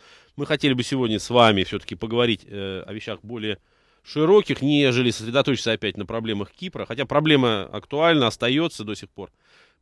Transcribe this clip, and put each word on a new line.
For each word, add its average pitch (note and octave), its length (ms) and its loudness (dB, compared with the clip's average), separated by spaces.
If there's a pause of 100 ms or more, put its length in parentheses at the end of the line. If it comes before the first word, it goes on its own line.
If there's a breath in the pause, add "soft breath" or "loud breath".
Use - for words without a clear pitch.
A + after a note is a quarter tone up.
(360 soft breath)
мы C#3+ 100 -8
хотели D3 260 0
бы B2 100 0
сегодня A#2 380 -2
с - 100 -8
вами A2 320 6
всё-таки - 320 -8
поговорить, A#2 540 -2
э, G2 360 -10
о G2 80 -16
вещах G#2+ 300 -12
более G#2+ 360 -8 (440)
широких, D#3+ 580 2
нежели C3 520 2
сосредоточиться A#2 600 -2
опять G#2 240 -4
на G2+ 80 -8
проблемах A2 460 -6
Кипра, E3+ 340 -12
хотя A#2+ 220 -8
проблема C3+ 560 2 (100)
актуальна, D3 540 0
остаётся C3 560 -2
до G#2+ 140 -8
сих - 120 -16
пор. G2 220 -18 (520 soft breath)